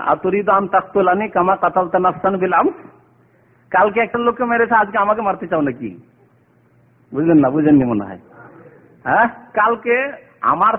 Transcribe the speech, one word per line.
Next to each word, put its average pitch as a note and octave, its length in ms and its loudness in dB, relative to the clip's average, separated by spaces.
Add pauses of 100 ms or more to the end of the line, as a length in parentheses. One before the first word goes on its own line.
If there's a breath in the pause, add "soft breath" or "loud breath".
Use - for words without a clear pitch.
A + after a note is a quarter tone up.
(120)
আতুরিদু F#3 400 -2
আন G3 140 2
তাকতুলানি F#3+ 640 0
কামা F#3 280 0
কাতালতা F#3 420 -2
নাফসান F#3 380 0
বিল F#3 160 -2
আমস?" A3+ 220 0 (960 soft breath)
কালকে G3+ 300 2
একটা A#3 180 -2
লোককে A#3+ 260 -2
মেরেছে, A#3 300 0
আজকে G#3+ 240 2
আমাকে G#3+ 220 0
মারতে F#3+ 280 -4
চাও E3 120 -2
নাকি? A#2 380 -6 (1160)
বুঝলেন D#3+ 240 4
না, C3+ 120 4
বুঝেননি D3 340 4
মনে A2 200 -2
হয়। F#2+ 140 -16 (840)
হ্যাঁ, G3 240 2 (260)
কালকে A#3 580 0 (280)
আমার F3 380 2